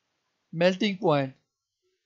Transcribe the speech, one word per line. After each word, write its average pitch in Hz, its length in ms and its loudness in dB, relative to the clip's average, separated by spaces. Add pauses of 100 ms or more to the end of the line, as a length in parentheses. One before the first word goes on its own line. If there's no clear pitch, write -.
(520)
Melting 185 460 0
point, 143 340 0 (720)